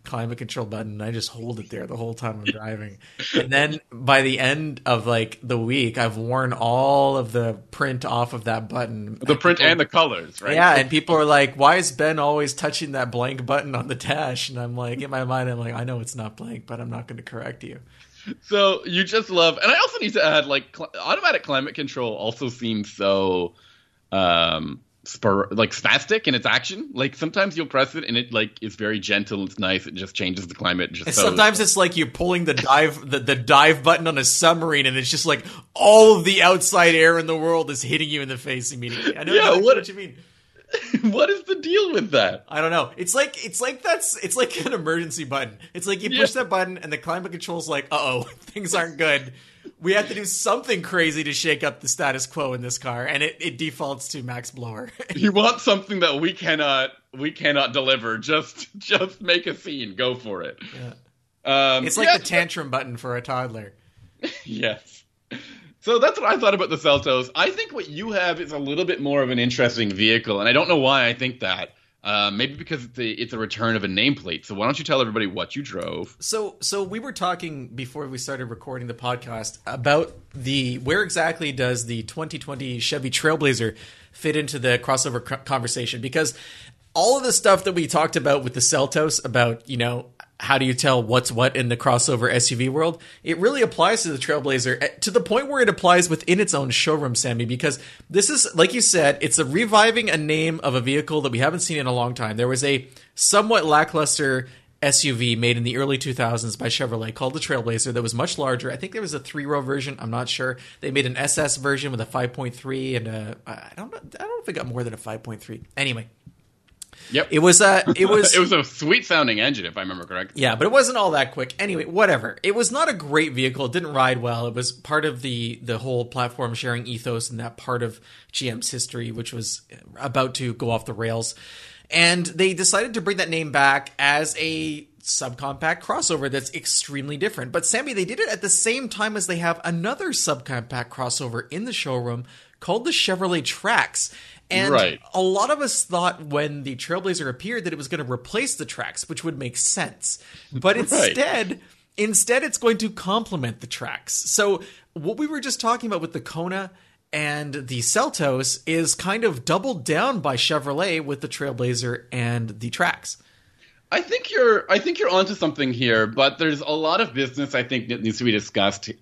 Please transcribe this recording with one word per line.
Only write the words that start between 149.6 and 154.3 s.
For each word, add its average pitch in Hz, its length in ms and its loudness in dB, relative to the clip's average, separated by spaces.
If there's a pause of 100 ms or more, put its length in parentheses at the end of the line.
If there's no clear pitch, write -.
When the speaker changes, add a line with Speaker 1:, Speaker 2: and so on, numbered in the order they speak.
Speaker 1:
But 180 240 2
Speaker 2:
<laughs> 226 140 -2
Right. 254 180 6
Speaker 1:
instead, 240 520 0 (360)
instead 220 460 2
it's 294 160 -4
going 226 200 4
to 220 120 -2
complement 180 720 -4
the 127 60 -16
Trax. - 440 -10
So - 520 2 (300)